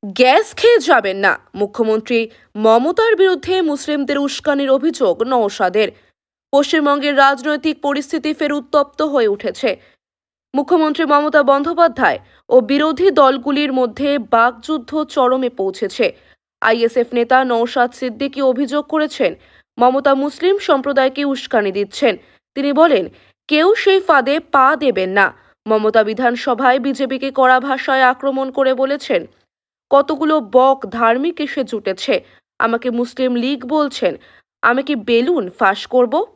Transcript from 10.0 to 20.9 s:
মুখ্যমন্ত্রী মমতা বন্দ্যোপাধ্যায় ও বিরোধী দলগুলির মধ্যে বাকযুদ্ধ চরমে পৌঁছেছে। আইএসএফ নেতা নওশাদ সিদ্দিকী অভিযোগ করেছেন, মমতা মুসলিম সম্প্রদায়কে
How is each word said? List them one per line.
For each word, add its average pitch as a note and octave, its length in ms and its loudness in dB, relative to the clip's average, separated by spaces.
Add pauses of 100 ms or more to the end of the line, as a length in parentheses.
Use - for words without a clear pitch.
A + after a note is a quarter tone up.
মুখ্যমন্ত্রী D#4 480 0
মমতা D4 380 2
বন্দ্যোপাধ্যায় C#4 760 2 (300)
ও B3+ 120 6
বিরোধী D4+ 500 0
দলগুলির C#4 600 0
মধ্যে C4 460 -2
বাকযুদ্ধ B3 840 -2
চরমে B3+ 440 0
পৌঁছেছে। F#3+ 640 -4 (480)
আইএসএফ A#3 520 0
নেতা B3 320 2
নওশাদ A#3+ 500 -2
সিদ্দিকী C4+ 480 -6
অভিযোগ C4+ 420 -2
করেছেন, D4 500 -2 (440)
মমতা C4+ 360 2
মুসলিম D#4 440 -2
সম্প্রদায়কে C4+ 680 0